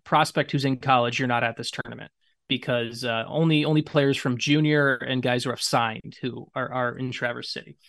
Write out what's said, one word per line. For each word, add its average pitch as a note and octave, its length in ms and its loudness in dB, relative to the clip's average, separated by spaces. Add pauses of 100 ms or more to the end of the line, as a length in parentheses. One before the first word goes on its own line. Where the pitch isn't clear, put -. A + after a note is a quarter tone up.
prospect D3+ 480 2
who's C#3 140 0
in C3+ 100 2
college, B2 420 2
you're C3 120 0
not A#2+ 160 2
at A2+ 100 -2
this - 160 -8
tournament - 400 -10 (380)
because, A#2+ 560 -2
uh, A2+ 240 -2
only, D#3 340 2
only D3+ 180 4
players C#3 360 2
from B2+ 200 -2
junior D3 580 4
and B2+ 280 -4
guys B2 220 0
who B2+ 60 -2
have A2+ 100 -6
signed A#2 600 -2
who A#2+ 320 -8
are, B2+ 160 -4
are B2 280 -4
in C3 140 -6
Traverse A#2+ 380 -6
City. - 280 -12 (120)